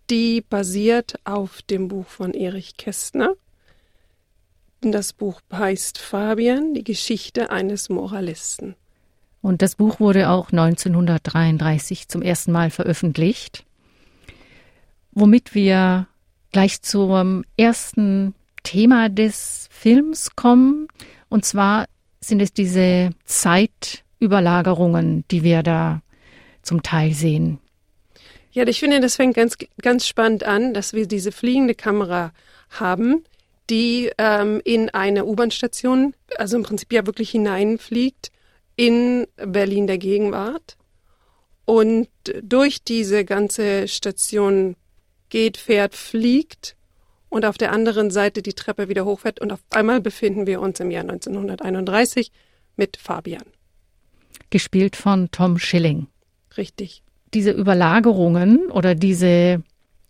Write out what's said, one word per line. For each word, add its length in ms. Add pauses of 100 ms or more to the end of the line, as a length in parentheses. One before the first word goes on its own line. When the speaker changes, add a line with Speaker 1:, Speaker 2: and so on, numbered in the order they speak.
Speaker 1:
die 320
basiert 840
auf 380
dem 260
Buch 200
von 260
Erich 440
Kästner. 580 (1500)
Das 320
Buch 260 (140)
heißt 460
Fabian, 720
die 100
Geschichte 680
eines 380
Moralisten. 840 (720)
Speaker 2:
Und 180
das 140
Buch 240
wurde 300
auch 220
neunzehnhundertdreiunddreißig 1600
zum 160
ersten 280
Mal 200
veröffentlicht. 920 (1500)
Womit 420
wir 540 (440)
gleich 300
zum 640 (100)
ersten 800 (300)
Thema 460
des 600
Films 640
kommen. 520 (420)
Und 160
zwar 400 (340)
sind 220
es 100
diese 600 (140)
Zeitüberlagerungen, 2000
die 140
wir 180
da 400 (640)
zum 180
Teil 320
sehen. 460 (920)
Speaker 1:
Ja, 160
ich 120
finde, 200
das 160
fängt 200
ganz, 220 (220)
ganz 280
spannend 360
an, 300
dass 200
wir 120
diese 260
fliegende 440
Kamera 580 (380)
haben, 520 (460)
die, 480
ähm, 480
in 240
eine 360
U-Bahn-Station, 880 (200)
also 220
im 60
Prinzip 280
ja 140
wirklich 240
hineinfliegt 1040 (440)
in 600
Berlin 500
der 140
Gegenwart. 800 (880)
Und 440 (320)
durch 420
diese 400
ganze 640
Station 880 (540)
geht, 280
fährt, 360
fliegt 840 (540)
und 160
auf 140
der 120
anderen 380
Seite 320
die 120
Treppe 360
wieder 160
hochfährt. 340
Und 120
auf 180
einmal 320
befinden 460
wir 120
uns 200
im 100
Jahr 140
neunzehnhunderteinunddreißig 1300 (460)
mit 200
Fabian. 480 (1040)
Speaker 2:
Gespielt 460
von 340
Tom 300
Schilling. 480 (500)
Speaker 1:
Richtig. 460 (320)
Speaker 2:
Diese 160
Überlagerungen 1200
oder 240
diese, 680 (480)